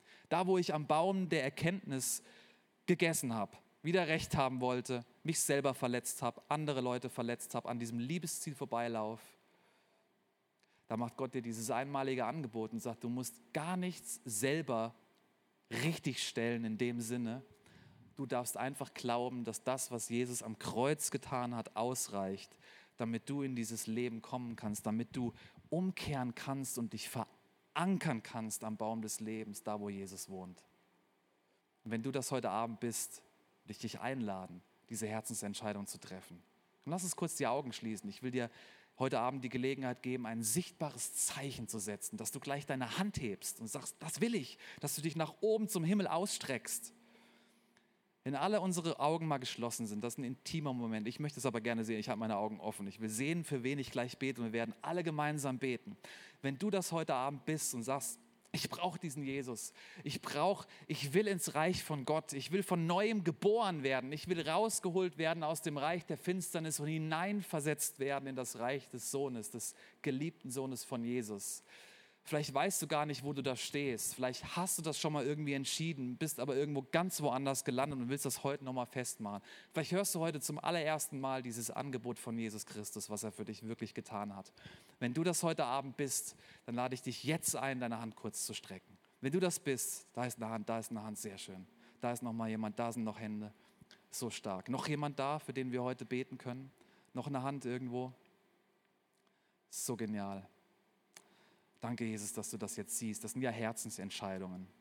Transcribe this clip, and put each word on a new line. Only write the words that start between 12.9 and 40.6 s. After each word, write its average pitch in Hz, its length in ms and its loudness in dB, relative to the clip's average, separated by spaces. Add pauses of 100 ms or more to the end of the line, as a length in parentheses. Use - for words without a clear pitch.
du 117 60 -2
musst 123 320 -4 (100)
gar 165 240 0
nichts - 480 -4
selber 127 720 2 (760)
richtigstellen 117 920 2
in 110 140 0
dem 120 240 2
Sinne. 120 420 -2 (720)
Du 139 80 -2
darfst 123 320 0
einfach 131 380 -2
glauben, 120 500 0
dass 110 200 -4
das, 127 260 0
was 120 180 -2
Jesus 120 340 2
am 110 160 -6
Kreuz 139 520 2
getan 123 440 -2
hat, 113 220 -6
ausreicht, 101 800 -2 (400)
damit 113 320 -2
du 143 140 0
in 135 140 -2
dieses 113 300 -2
Leben 113 360 0
kommen 120 340 -4
kannst, 104 300 -2
damit 113 300 0
du 120 160 0 (380)
umkehren 151 640 0
kannst 135 440 -4
und 117 140 -2
dich - 160 -6
verankern 156 1120 0
kannst 110 420 -4
am 107 120 -2
Baum 110 260 0
des 107 180 -4
Lebens, 110 420 -4
da 104 180 -2
wo 104 80 -4
Jesus 98 400 -6
wohnt. 92 340 -10 (1200)
Und 110 60 -8
wenn 113 120 0
du 131 100 -2
das 131 180 0
heute 123 200 2
Abend 113 300 0
bist, - 420 -2 (420)
will 107 80 -10
ich - 60 -14
dich 107 220 -6
einladen, 95 640 -4 (260)
diese 110 180 -4
Herzensentscheidung 104 800 -2
zu - 120 -8
treffen. 87 440 -14 (420)
Und 143 80 -2
lass 180 120 0
uns 175 120 -2
kurz 170 200 0
die 139 100 2
Augen 127 260 2
schließen. 110 360 -4
Ich - 140 -10
will 127 80 -2
dir 123 200 0 (480)
heute 131 200 4
Abend 127 240 2
die 127 60 -2
Gelegenheit 127 540 0
geben, 127 240 -2
ein 113 160 -2
sichtbares 135 720 -2